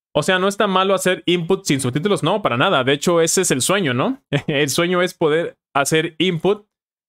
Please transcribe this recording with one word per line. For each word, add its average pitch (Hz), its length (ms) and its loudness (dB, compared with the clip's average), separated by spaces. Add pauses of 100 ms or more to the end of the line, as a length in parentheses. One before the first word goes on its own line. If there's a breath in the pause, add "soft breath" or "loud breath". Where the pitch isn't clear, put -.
(160)
O 147 60 0
sea, 185 160 0
no 185 80 0
está 202 220 0
malo 190 260 2
hacer 185 320 -2
input 175 380 0
sin 139 160 0
subtítulos. 151 420 -2
No, 190 180 0
para 123 160 -2
nada. 147 280 2
De 131 80 2
hecho, 170 280 0
ese 165 200 2
es 180 100 0
el 135 120 0
sueño, 175 320 0
¿no? 185 360 -2
<laughs> 143 160 -2
El 143 240 0
sueño 175 320 0
es 180 100 -2
poder 160 460 -2 (160)
hacer 156 440 0
input 185 500 -2 (400)